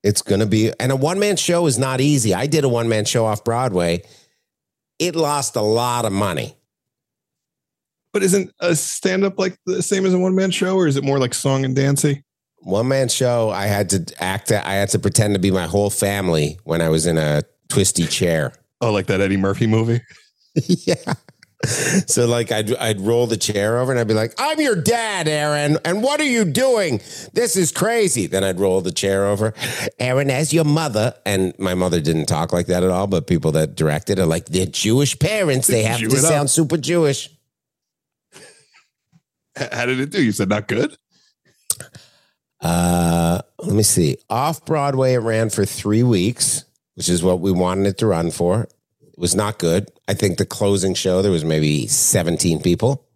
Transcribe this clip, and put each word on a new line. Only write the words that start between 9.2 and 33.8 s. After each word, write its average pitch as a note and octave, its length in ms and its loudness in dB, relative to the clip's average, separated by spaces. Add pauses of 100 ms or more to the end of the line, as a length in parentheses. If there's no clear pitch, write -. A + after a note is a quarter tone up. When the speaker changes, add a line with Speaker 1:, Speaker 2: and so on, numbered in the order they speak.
Speaker 2:
like, F#3 260 -2
the F#3 160 -4
same F#3+ 240 -2
as F#3 80 2
a F3+ 60 2
one-man F#3 320 2
show, F#3 240 -2
or F#3 120 2
is C#3 100 2
it C#3 60 -2
more, C#3 140 2
like, B2+ 160 0
song C3+ 320 0
and C3 100 -2
dancey? C#3 480 0 (360)
Speaker 1:
One-man A#2+ 500 0
show, A#2+ 400 0
I G2 160 -4
had G2+ 240 0
to F2 160 -2 (180)
act, F#2+ 280 -4
I G2 220 -2
had G2 160 0
to A2 100 0
pretend G#2 340 2
to G2 60 0
be F#2+ 100 2
my F#2 160 0
whole G2+ 240 0
family F2+ 760 -2
when E2 160 -2
I E2 100 0
was D#2+ 180 0
in E2 100 0
a D2+ 240 0 (280)
twisty F#2 360 0
chair. D#2+ 480 -2 (280)
Speaker 2:
Oh, A#2 100 0
like G2 160 -2
that F#2+ 140 0
Eddie G2 160 0
Murphy G2 300 0
movie? A2+ 380 2
Speaker 1:
<laughs> - 60 -20 (560)
Yeah. - 460 -2 (920)
So, A#2+ 220 0
like, A#2+ 240 0
I'd, A2 240 -2
I'd G#2+ 260 -2
roll A#2 240 2
the A2 120 -2
chair G#2 420 0
over B2+ 120 -2
and B2 80 0
I'd A2+ 80 0
be G#2+ 60 2
like, A2 240 -2
"I'm D4+ 240 -2
your C4 140 2
dad, G3+ 520 0
Aaron. D3 560 0
And F#3 200 -2
what C#4+ 180 0
are D4+ 40 0
you A#3 200 2
doing? F#3 560 0 (320)
This A#3 220 0
is F3+ 160 0
crazy." G3 560 0
Then F#2+ 160 0
I'd F#2 160 -2
roll F#2+ 220 2
the F2+ 100 -4
chair G2 340 0
over. G#2 300 0 (420)
"Aaron, B2+ 320 0
as C3+ 240 0
your E3 120 4
mother." C#3 500 0 (100)
And F#2+ 320 0
my F#2 160 -2
mother F2+ 280 2
didn't D#2 260 0
talk E2 260 -2
like F2 140 -2
that F2+ 160 0
at F#2 80 2
all, F#2 160 0
but F2+ 180 -2
people D#2+ 280 0
that D#2 220 0
directed D#2 440 -2